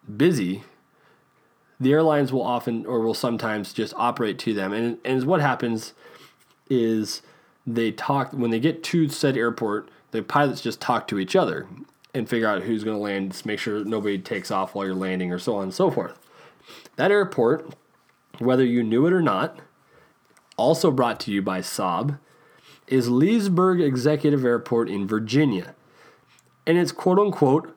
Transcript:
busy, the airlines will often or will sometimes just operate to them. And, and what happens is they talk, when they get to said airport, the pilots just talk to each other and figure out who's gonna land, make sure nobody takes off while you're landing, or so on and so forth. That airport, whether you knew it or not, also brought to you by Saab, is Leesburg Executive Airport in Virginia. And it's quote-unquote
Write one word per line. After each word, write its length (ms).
busy, 460
the 140
airlines 400
will 100
often 440
or 140
will 140
sometimes 600
just 220
operate 420
to 160
them. 180
And, 320
and 200
what 160
happens 520
is 540
they 240
talk, 420
when 180
they 100
get 240
to 240
said 280
airport, 540
the 120
pilots 380
just 200
talk 280
to 100
each 160
other 340
and 160
figure 200
out 140
who's 220
gonna 140
land, 460
make 140
sure 260
nobody 340
takes 320
off 240
while 100
you're 100
landing, 380
or 60
so 180
on 80
and 100
so 160
forth. 280
That 140
airport, 640
whether 260
you 180
knew 240
it 60
or 100
not, 360
also 340
brought 300
to 100
you 100
by 200
Saab, 580
is 200
Leesburg 720
Executive 640
Airport 460
in 160
Virginia. 680
And 100
it's 160
quote-unquote 840